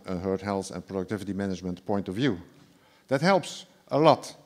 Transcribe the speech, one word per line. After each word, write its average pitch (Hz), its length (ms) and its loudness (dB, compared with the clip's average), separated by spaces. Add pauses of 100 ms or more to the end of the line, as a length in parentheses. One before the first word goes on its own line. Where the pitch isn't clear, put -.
a 95 100 -6
herd 95 260 -2
health 98 300 -4
and 90 160 -12
productivity 98 460 -6
management 92 520 -6
point 101 220 -2
of 92 80 -6
view. 113 240 0 (680)
That 139 120 2
helps 185 440 2 (240)
a 139 100 2
lot, 151 340 6 (120)